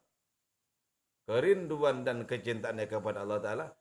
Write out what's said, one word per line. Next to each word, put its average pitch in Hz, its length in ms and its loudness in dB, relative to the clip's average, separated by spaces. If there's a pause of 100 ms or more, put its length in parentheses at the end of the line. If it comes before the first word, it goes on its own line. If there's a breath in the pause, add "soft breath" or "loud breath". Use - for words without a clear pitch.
(1200)
kerinduan 147 800 2
dan 120 240 -2
kecintaannya 110 600 -2
kepada 104 360 -2
Allah 104 160 0
Ta'ala, 110 280 -4 (140)